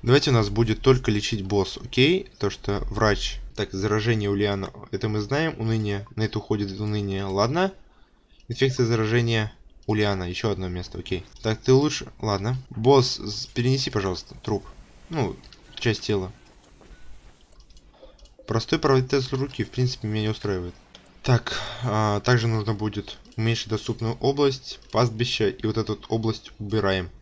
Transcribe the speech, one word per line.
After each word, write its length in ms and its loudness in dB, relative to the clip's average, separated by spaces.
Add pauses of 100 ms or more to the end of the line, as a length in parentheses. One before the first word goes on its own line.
Давайте 280 4
у 40 6
нас 140 4
будет 320 2
только 300 4
лечить 320 -2
босс, 400 0
окей? 460 2 (100)
То, 120 -2
что 300 -4 (100)
врач. 480 2 (160)
Так, 180 -6
заражение 580 0
Ульяна, 400 0 (200)
это 180 -2
мы 120 0
знаем, 380 -2
уныние, 480 -2 (100)
на 60 0
это 160 -2
уходит 400 -2
уныние, 460 -2
ладно. 480 2 (760)
Инфекция 380 2
заражения 680 2 (340)
Ульяна, 380 2
ещё 260 -2
одно 180 -2
место, 300 -8
окей. 260 -6 (180)
Так, 180 -2
ты 120 4
лучше, 340 2 (140)
ладно. 360 -2 (140)
Босс, 480 4
с-, 280 -8
перенеси, 440 0
пожалуйста, 520 -4
труп. 220 -2 (460)
Ну, 260 -2 (420)
часть 240 0
тела. 300 -2 (2250)
Простой 320 0
протез 540 2
руки, 320 -4
в 60 -8
принципе, 380 -2
меня 140 0
не 60 0
устраивает. 460 -4 (480)
Так, 300 2 (320)
а, 360 2
также 280 2
нужно 240 -2
будет 460 -6 (180)
уменьшить 320 -2
доступную 520 -4
область, 600 0 (100)
пастбище, 600 2
и 160 -6
вот 100 0
эту 180 -2
вот 140 -12
область 500 -2
убираем 520 0 (120)